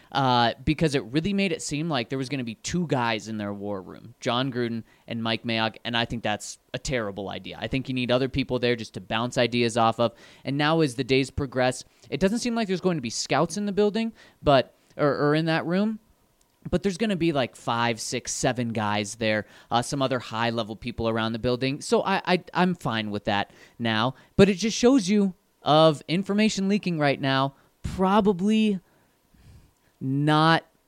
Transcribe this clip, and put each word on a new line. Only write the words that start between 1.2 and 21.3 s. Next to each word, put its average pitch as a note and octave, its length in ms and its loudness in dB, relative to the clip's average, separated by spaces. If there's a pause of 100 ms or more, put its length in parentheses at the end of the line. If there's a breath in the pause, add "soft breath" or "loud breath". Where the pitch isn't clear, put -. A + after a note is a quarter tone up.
made G3 180 0
it - 80 -6
seem D3+ 300 -6
like A#2+ 180 -2
there C3+ 80 -4
was C3 140 -6
gonna C3+ 120 -4
be A#2 120 -8
two F3 320 -4
guys A#2 420 0
in A2 80 -6
their G#2 160 -6
war G2+ 300 -6
room, F2 360 -18
John B2+ 320 -2
Gruden A#2 320 -4 (240 soft breath)
and A#2 160 -6
Mike A2+ 200 -2
Mayock, A2+ 420 -2
and A#2+ 100 -6
I A#2 120 0
think A#2 160 -8
that's - 340 -6 (160)
a C3 60 -6
terrible G2+ 500 -4
idea. F#2+ 320 -12
I A2 60 -4
think B2+ 200 -4
you C3 80 -6
need B2 160 -2
other B2+ 200 2
people C3 280 -2
there A#2+ 160 2
just A2 200 -8
to - 80 -10
bounce A2+ 340 -4
ideas A#2 400 2
off A2+ 240 4
of. A#2 140 2 (280 loud breath)
And C3+ 140 -4
now D3+ 240 2
as C#3 140 0
the C3 100 -4
days C3 260 2
progress, B2+ 540 -2 (240 soft breath)
it - 100 -6
doesn't G3 200 0
seem A#3 160 -4
like A3+ 120 -2
there's F3+ 140 -2
going F3+ 160 0
to C#3 60 -4
be A#2 80 -6
scouts D#3+ 480 0
in G#3 80 -4
the G#3 60 -4
building, G#3 420 0 (280 soft breath)
but, C#3 300 4 (240 soft breath)
or, C#3 220 2
or D3 160 2
in D#3+ 100 2
that D#3+ 220 -2
room, G#3 320 -2 (720)
but F3+ 120 0
there's G3 140 -2
gonna G#3+ 180 0
be, E3 160 0
like, C#3 260 -2
five, A#2 440 -2
six, - 320 -6
seven A#2+ 380 0
guys G#2+ 460 -2
there, G#2+ 280 0 (260 soft breath)
uh, A#2+ 120 2
some C#3 180 -6
other C3 180 0
high-level A2+ 580 -4
people A2+ 340 -4
around A2+ 240 0